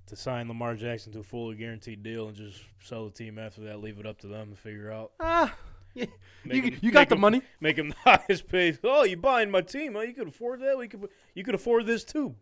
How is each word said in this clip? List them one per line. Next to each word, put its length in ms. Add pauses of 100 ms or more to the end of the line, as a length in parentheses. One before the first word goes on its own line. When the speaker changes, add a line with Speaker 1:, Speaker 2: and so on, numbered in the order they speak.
Speaker 1:
to 80
sign 320
Lamar 280
Jackson 380
to 60
a 40
fully 320
guaranteed 460
deal 260
and 80
just 280 (180)
sell 240
the 60
team 260
after 240
that. 180
Leave 200
it 80
up 140
to 60
them 220
to 80
figure 340
out. 280
Speaker 2:
Ah, 360 (380)
yeah. 120 (380)
Speaker 1:
Make 220
Speaker 2:
You, 60
Speaker 1:
him, 100
Speaker 2:
you 100
got 100
Speaker 1:
make 80
Speaker 2:
the 60
Speaker 1:
him, 60
Speaker 2:
money. 200 (180)
Speaker 1:
make 180
him 120
<laughs> 160
the 120
highest 300
paid. 360
"Oh, 200
you 140
buying 340
my 100
team? 320
Huh? 80
You 120
could 140
afford 340
that. 160
We 100
could. 200 (280)
You 80
could 120
afford 300
this 180
too, 380